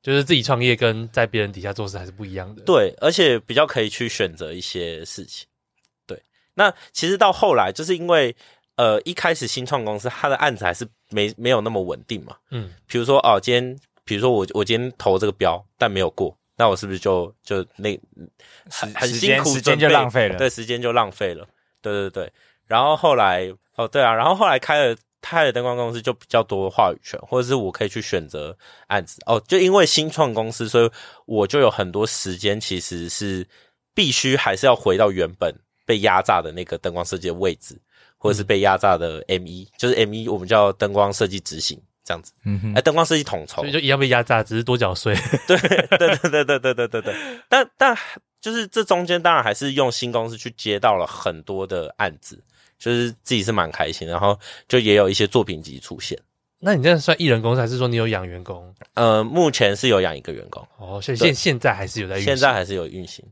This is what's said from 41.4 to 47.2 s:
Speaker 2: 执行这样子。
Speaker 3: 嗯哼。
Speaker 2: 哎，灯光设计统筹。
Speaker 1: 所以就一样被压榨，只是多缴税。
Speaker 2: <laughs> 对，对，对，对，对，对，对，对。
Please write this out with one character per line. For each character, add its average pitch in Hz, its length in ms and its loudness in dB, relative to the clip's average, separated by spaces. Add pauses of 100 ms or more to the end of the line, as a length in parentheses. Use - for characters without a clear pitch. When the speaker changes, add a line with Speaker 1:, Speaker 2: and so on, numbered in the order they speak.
Speaker 2:
执 80 200 -12
行 - 200 -8 (220)
这 - 120 -8
样 85 80 -14
子。 - 100 -20 (120)
Speaker 3:
嗯 101 160 -2
哼。 104 140 -6
Speaker 2:
哎， 131 60 2
灯 147 140 2
光 165 100 4
设 160 120 0
计 151 60 0
统 87 240 -6
筹。 - 160 -6
Speaker 1:
所 147 40 -4
以 143 60 -6
就 151 60 -2
一 143 100 -2
样 139 100 2
被 135 100 2
压 120 140 4
榨， 117 200 2
只 110 140 -4
是 117 80 -2
多 123 140 0
缴 95 160 0
税。 104 200 -2 (160)
Speaker 2:
<laughs> - 160 0
对， 180 120 4 (400)
对， 170 180 4 (140)
对， 147 140 2
对， 139 140 0
对， 127 160 0
对， 117 140 -2
对， 110 140 -4
对。 104 120 -6 (340)